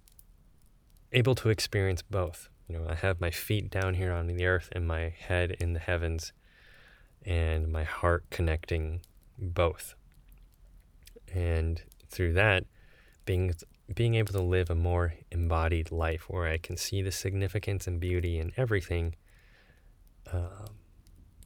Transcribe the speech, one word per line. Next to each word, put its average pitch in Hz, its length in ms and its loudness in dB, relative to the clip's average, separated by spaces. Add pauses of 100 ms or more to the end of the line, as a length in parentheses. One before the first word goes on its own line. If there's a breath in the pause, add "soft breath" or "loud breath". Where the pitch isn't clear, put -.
(1120)
able 127 240 6
to - 120 0
experience 98 540 0
both. 90 460 -4 (200)
You 85 80 -8
know, 82 120 -6
I 85 60 -2
have 90 260 0
my 87 100 0
feet 98 400 -2
down 95 240 0
here 90 180 0
on 85 140 -2
the 90 180 0
earth 90 280 2
and 85 140 -2
my 82 300 -2
head 90 360 0
in 85 200 -2
the 85 80 -2
heavens, 82 520 -2 (920 loud breath)
and 80 480 2
my 80 120 0
heart 85 460 2
connecting 80 720 -2 (380)
both. 87 560 -2 (1400)
And 82 460 0 (260)
through 87 240 0
that, 95 320 6 (640 soft breath)
being, 92 260 2 (420)
being 117 200 2
able 107 180 2
to 98 80 0
live 90 300 2
a 85 40 2
more 87 380 2 (180)
embodied 82 640 2
life 82 380 -2
where 87 180 -2
I 78 80 0
can 85 220 -6
see 98 240 -2
the 95 100 -2
significance 98 720 -2
and 87 140 -2
beauty 87 380 0
in 82 180 -4
everything, 87 600 0 (1160 soft breath)
um, 92 380 -6 (760)